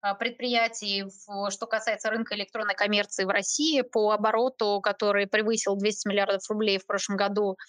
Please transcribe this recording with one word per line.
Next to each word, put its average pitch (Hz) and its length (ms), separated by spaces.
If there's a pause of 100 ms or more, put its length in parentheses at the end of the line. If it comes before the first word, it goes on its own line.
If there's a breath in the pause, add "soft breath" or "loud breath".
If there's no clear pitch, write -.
э, 202 160
предприятий, 226 840
в, 202 440
что 196 160
касается 220 460
рынка 226 240
электронной 208 400
коммерции 202 500
в 185 40
России. 277 520
По 220 300
обороту, 214 680
который 202 460
превысил 214 500
двести 202 320
миллиардов 196 440
рублей 214 260
в 190 80
прошлом 202 320
году, 202 400 (120)